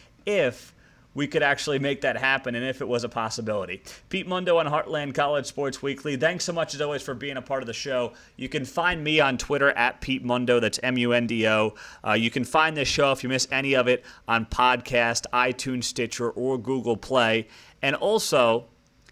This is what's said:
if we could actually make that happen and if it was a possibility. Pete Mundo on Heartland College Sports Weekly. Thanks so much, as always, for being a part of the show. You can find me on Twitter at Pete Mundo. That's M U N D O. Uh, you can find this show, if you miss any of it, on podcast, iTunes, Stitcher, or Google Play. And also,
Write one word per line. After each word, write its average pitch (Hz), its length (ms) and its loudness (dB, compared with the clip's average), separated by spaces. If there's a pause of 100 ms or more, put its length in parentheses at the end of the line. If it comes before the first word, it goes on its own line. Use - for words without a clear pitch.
(240)
if 170 500 0 (400)
we 139 120 -4
could 147 160 0
actually 143 360 0
make 139 220 -2
that 127 160 0
happen 135 380 0
and 120 100 -4
if 131 160 -6
it 123 80 -6
was 120 160 -2
a 120 40 -4
possibility. 107 760 -4 (260)
Pete 185 180 -6
Mundo 180 300 0
on 165 80 4
Heartland 147 500 -2
College 143 300 0
Sports 139 380 -6
Weekly. 139 340 -4
Thanks 160 260 0
so 175 120 -4
much, 160 200 -4
as 143 60 -8
always, 147 220 -4
for 143 100 -8
being 135 240 -8
a 127 60 -8
part 135 200 -4
of 120 40 -10
the 113 80 -8
show. 123 400 -4 (220)
You 127 120 -8
can 139 160 -4
find 170 400 -2
me 156 160 2
on 135 160 4
Twitter 143 360 2
at 120 280 0
Pete 131 240 -4
Mundo. 123 340 2
That's 110 240 0
M 127 140 0
U 120 160 2
N 120 140 2
D 113 200 0
O. 110 280 2 (320)
Uh, 110 60 2
you 113 180 2
can 127 140 -2
find 160 300 2
this 143 140 0
show, 139 240 2
if 131 100 -4
you 127 60 -4
miss 131 240 0
any 135 220 0
of 123 140 4
it, 127 160 2 (220)
on 113 200 2
podcast, 123 880 2
iTunes, 123 500 0
Stitcher, 117 460 -4
or 131 260 -2
Google 120 400 -2
Play. 117 500 2 (360)
And 139 140 2
also, 131 680 2 (460)